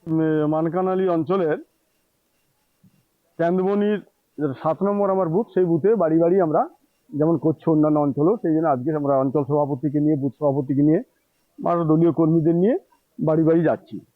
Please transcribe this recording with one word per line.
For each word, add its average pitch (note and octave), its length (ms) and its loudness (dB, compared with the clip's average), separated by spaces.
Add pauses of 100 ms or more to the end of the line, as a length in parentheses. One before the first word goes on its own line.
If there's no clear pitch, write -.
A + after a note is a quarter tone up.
মে-, D#3 400 0
মানকানালি F#3 600 -2
অঞ্চলের E3+ 500 -2 (1800)
চাঁদবনির F#3+ 640 0 (640)
সাত D#3 200 -2
নম্বর G3+ 260 -2
আমার F#3+ 200 0
বুথ, F#3+ 240 -2
সেই F#3 120 2
বুথে E3+ 300 2
বাড়ি E3 240 2
বাড়ি F3 220 4
আমরা F3+ 280 0 (440)
যেমন D#3 240 2
করছি D#3 340 -2
অন্যান্য D3+ 280 2
অঞ্চলেও, D3 380 0
সেই E3 180 -2
জন্য D#3+ 120 0
আজকে C#3 280 -2
আমরা C#3 220 0
অঞ্চল C3+ 260 0
সভাপতিকে D3 560 -2
নিয়ে, D3+ 160 2
বুথ C#3 240 -4
সভাপতিকে C#3 420 0
নিয়ে, D#3 220 2 (680)
আরও E3+ 160 0
দলীয় D#3+ 260 4
কর্মীদের E3 440 2
নিয়ে G#3 220 2 (420)
বাড়ি D#3 240 0
বাড়ি E3 200 2
যাচ্ছি। A2 360 -4 (160)